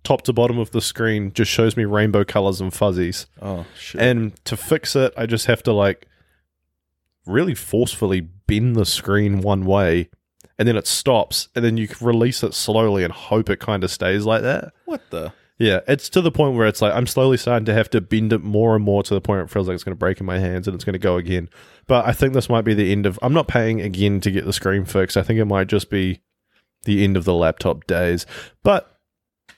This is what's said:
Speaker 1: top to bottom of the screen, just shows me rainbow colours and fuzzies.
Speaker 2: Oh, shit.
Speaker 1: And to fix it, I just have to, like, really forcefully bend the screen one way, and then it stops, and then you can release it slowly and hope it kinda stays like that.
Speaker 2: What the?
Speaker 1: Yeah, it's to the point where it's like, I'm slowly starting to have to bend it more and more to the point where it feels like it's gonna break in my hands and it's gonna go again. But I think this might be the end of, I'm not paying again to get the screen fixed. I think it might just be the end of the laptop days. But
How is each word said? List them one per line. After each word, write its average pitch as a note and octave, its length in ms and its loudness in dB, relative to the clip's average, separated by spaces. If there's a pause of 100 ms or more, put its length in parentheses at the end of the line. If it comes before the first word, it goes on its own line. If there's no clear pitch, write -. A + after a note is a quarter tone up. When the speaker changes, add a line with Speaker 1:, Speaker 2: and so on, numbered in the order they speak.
Speaker 1:
top - 200 0
to B2+ 100 0
bottom A#2+ 240 2
of A2+ 140 -4
the A2+ 100 -2
screen, G#2+ 500 -2
just A2 200 0
shows A2+ 260 2
me A2+ 80 0
rainbow G#2 400 2
colours G2 340 0
and F#2 140 -4
fuzzies. F2+ 540 -2 (140)
Speaker 2:
Oh, F#2 240 -8 (120)
shit. - 240 -8
Speaker 1:
And A#2 440 0
to A2+ 120 -6
fix - 380 -2
it, C3 200 0
I A#2 100 -6
just A2+ 200 -2
have A#2 180 2
to, A#2+ 80 2
like, G2+ 340 2 (1200)
really C#3 280 0
forcefully G#2 680 -2
bend G#2+ 540 -2
the G#2+ 100 2
screen G2+ 560 0
one G2 240 0
way, F#2 440 2 (480)
and G#2+ 100 2
then A#2+ 80 4
it G#2 120 -4
stops, - 680 0
and A#2 80 -2
then A2+ 140 2
you A2 100 -2
can - 200 -8
release A#2 360 2
it A2 120 -2
slowly G#2+ 480 2
and E2+ 100 -4
hope - 380 -2
it F#2+ 80 -4
kinda F#2+ 280 -2
stays F#2+ 380 -2
like A2 160 0
that. - 320 -4 (120)
Speaker 2:
What D#4+ 160 -8 (100)
the? D#2+ 200 -10 (280)
Speaker 1:
Yeah, G2 280 2
it's C#3+ 220 0
to F#3 120 2
the E3 100 2
point C#3 240 2
where A#2 100 4
it's G#2+ 160 0
like, G#2 140 2
I'm B2 100 0
slowly C3 320 2
starting A#2 280 -2
to G#2+ 80 0
have G#2+ 180 0
to A2 100 2
bend A2 320 0
it G#2 80 0
more G#2 340 2
and G#2+ 80 2
more G2+ 200 2
to - 100 -4
the G2 80 0
point G2+ 160 -2
where F2+ 80 -2
it D#2+ 40 -14
feels G2 180 -2
like F#2 80 -2
it's F2+ 80 -10
gonna F#2+ 120 -8
break F2+ 240 -2
in G2 60 -8
my F#2 140 -2
hands F2+ 280 -4
and G2 60 -2
it's F2 120 -10
gonna F#2+ 120 -4
go F2+ 200 0
again. F2 320 -4 (360)
But A#2+ 220 2
I B2 60 2
think C3+ 200 2
this B2+ 160 0
might A#2 140 2
be A2 100 2
the G2+ 180 2
end G2+ 140 0
of, F#2+ 160 -2
I'm B2+ 120 0
not D#3 140 2
paying A2+ 340 0
again G2 400 0
to G2+ 100 0
get F#2+ 140 -2
the F#2+ 80 -2
screen F#2+ 320 -2
fixed. F#2+ 320 0
I G2 40 2
think A2 180 0
it A2 60 2
might G2 220 0
just G#2 240 0
be F#2 300 -2 (640)
the G#2 180 2
end G2 120 4
of F2 100 -2
the F#2 100 4
laptop E2 500 0
days. F2 400 0 (380)
But G3+ 260 2 (680)